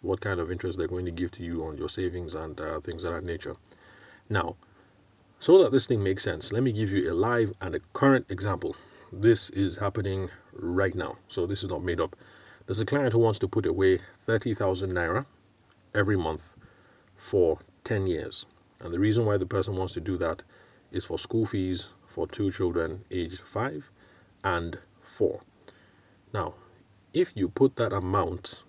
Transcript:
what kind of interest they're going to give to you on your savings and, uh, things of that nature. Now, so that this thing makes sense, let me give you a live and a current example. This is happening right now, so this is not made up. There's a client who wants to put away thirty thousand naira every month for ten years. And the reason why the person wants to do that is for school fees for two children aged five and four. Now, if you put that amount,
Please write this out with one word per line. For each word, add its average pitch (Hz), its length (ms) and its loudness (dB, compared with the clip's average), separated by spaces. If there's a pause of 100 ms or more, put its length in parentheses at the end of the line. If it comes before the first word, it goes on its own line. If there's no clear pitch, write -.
what 92 200 -2
kind 98 180 -2
of 82 100 -2
interest 87 280 -6
they're 80 100 -2
going 90 200 -4
to 85 40 -4
give 85 200 -2
to - 120 -12
you 85 220 -6
on 76 120 -8
your 76 120 -4
savings 87 460 -4
and, 78 260 -10
uh, 78 180 -6
things 85 240 -8
of 82 80 -4
that 85 140 -6
nature. - 320 -8 (720)
Now, 82 260 0 (840)
so 185 220 10
that 120 120 6
this 135 140 6
thing 110 140 2
makes 95 220 2
sense, 85 300 -4
let 123 100 2
me 127 80 2
give 107 220 0
you 87 180 2
a - 20 0
live 110 460 2
and 85 160 -4
a 76 60 -6 (100)
current 135 380 4
example. 92 480 -4 (340)
This 107 380 4
is 95 300 -2
happening 95 500 -2 (240)
right 90 420 0
now, 85 220 -6 (100)
so 90 180 -2
this 98 200 -4
is 92 40 -6
not 78 140 -6
made 87 160 -2
up. 80 160 -2 (500)
There's 101 140 -2
a 110 60 0
client 139 260 2
who 117 80 4
wants 110 200 4
to 95 100 -2
put 107 160 0
away 92 340 4 (220)
thirty 113 320 0
thousand 95 400 -2
naira 90 320 -2 (680)
every 101 220 2
month 80 400 -4 (580)
for 87 460 2 (240)
ten 98 240 -2
years. 78 380 -4 (380)
And 85 80 -10
the 85 80 -2
reason 110 280 4
why 104 100 4
the 92 80 -4
person 95 300 -2
wants 92 180 -4
to 85 80 -8
do 90 160 -4
that 82 240 -4 (500)
is 87 140 -6
for 82 140 -4
school 113 260 0
fees 92 440 -2 (180)
for 82 180 -6
two 98 240 -2
children 85 600 -2
aged 90 300 -6
five 139 500 -6 (520)
and 85 360 -2 (200)
four. - 420 -2 (920)
Now, 90 220 -4 (580)
if 175 240 0
you 92 100 2
put 135 280 2
that 107 180 0
amount, 92 760 -2